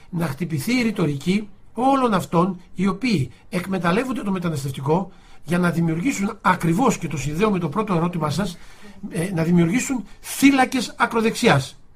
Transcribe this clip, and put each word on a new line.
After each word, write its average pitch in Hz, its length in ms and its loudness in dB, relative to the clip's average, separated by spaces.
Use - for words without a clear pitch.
να 170 160 -2
χτυπηθεί 160 520 -2
η 247 40 2
ρητορική 190 640 -2
όλων 254 420 2
αυτών 180 460 0
οι 185 120 -2
οποίοι 196 440 0
εκμεταλλεύονται 190 760 -2
το 202 80 -4
μεταναστευτικό 160 800 -2
για 175 140 0
να 175 120 2
δημιουργήσουν 170 680 -2
ακριβώς, 185 580 2
και 156 100 -6
το 156 80 -6
συνδέω 151 340 0
με 190 80 2
το 170 100 -2
πρώτο 190 260 -2
ερώτημά 165 360 0
σας, 185 280 -4
ε, 180 240 -4
να 165 80 0
δημιουργήσουν 180 640 2
θύλακες 262 760 2
ακροδεξιάς. 220 840 2